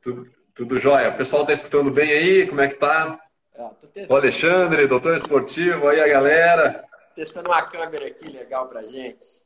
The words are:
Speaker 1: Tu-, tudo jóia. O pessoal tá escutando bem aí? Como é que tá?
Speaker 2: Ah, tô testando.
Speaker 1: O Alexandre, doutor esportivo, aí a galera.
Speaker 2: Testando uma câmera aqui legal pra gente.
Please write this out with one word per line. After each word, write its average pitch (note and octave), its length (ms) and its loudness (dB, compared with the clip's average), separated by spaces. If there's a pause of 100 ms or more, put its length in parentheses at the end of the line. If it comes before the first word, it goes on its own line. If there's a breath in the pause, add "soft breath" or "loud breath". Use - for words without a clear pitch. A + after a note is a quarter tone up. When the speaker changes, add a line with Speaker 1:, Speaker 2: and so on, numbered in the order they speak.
Speaker 1:
Tu-, B2 260 -10 (280)
tudo B2 240 -4
jóia. C3 300 4
O G#2 80 -6
pessoal C#3+ 280 0
tá D3+ 80 2
escutando C#3+ 380 0
bem D3 200 0
aí? F#3 360 4
Como C#3+ 140 -2
é C#3 60 2
que - 80 -8
tá? D#3+ 440 -2 (360)
Speaker 2:
Ah, A#2 140 -14 (100)
tô - 80 -20
testando. G3 240 -8
Speaker 1:
O C3+ 60 4
Alexandre, D#3 720 2
doutor C3+ 280 0
esportivo, D3 720 -2
aí D3+ 140 2
a D3+ 60 4
galera. D#3 760 2 (320)
Speaker 2:
Testando E3+ 340 -12
uma E3 120 2
câmera D#3 460 -12
aqui D#3 200 -18
legal C3 400 -10
pra B2 140 -14
gente. B2 420 -16 (220)